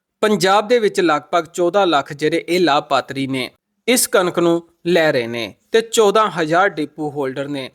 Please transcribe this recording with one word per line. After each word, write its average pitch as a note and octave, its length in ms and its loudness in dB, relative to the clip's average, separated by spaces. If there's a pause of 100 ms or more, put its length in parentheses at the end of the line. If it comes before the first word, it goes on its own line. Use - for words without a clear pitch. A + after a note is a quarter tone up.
(220)
ਪੰਜਾਬ G#3 460 2
ਦੇ A#3+ 120 2
ਵਿੱਚ G3+ 220 0
ਲਗਭਗ D#3+ 440 0
ਚੌਦਾਂ F3+ 420 0
ਲੱਖ D3+ 260 0
ਜਿਹੜੇ D#3 340 0
ਇਹ F3 120 0
ਲਾਭਪਾਤਰੀ C#3 680 -2
ਨੇ, C3 220 -6 (380)
ਇਸ B3 200 2
ਕਣਕ F3+ 320 0
ਨੂੰ E3+ 220 2 (260)
ਲੈ E3 240 2
ਰਹੇ B2 160 -2
ਨੇ A#2 260 -8 (180)
ਤੇ A3+ 100 4
ਚੌਦਾਂ G#3+ 500 2
ਹਜ਼ਾਰ E3 380 0
ਡਿਪੂ D3+ 400 -8
ਹੋਲਡਰ C#3 380 -6
ਨੇ, C3+ 280 -8